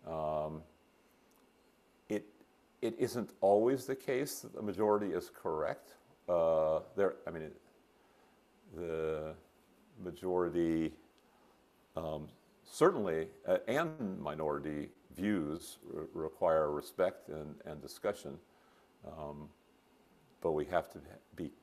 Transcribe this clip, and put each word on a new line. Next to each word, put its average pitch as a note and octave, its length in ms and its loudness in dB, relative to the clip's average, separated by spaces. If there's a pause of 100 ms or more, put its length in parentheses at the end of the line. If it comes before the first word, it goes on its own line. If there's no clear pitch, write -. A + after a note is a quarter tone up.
Um, D#2 560 -2 (1500)
it, G#2 160 -2 (560)
it A2+ 180 -2
isn't A#2 320 -2 (100)
always A2+ 460 6
the C3+ 80 -2
case C3+ 460 -2
that - 140 -14
the - 80 -8
majority G#2 500 4
is - 180 -2
correct. - 640 -4 (340)
Uh, D#2+ 520 4 (160)
there, F#2+ 200 2 (100)
I E2+ 40 -8
mean, E2 120 -8
it, D2+ 140 -10 (1200)
the D#2+ 580 -2 (680)
majority, E2+ 920 2 (1040)
um, D#2 320 -6 (360)
certainly, G2+ 640 2 (180)
uh, F#2 120 4 (100)
and C3+ 500 -2
minority D2+ 680 -4 (260)
views E2+ 640 -2 (100)
re-, D#2 260 -8
require D#2+ 560 2
respect F2+ 580 -2
and, D2+ 260 -8 (120)
and D2+ 160 -10
discussion. D2+ 560 -6 (680)
Um, D2+ 420 -10 (920)
but E2 120 2
we D2+ 140 2
have E2+ 260 0
to - 60 -14 (380)
be D#2 140 -6 (120)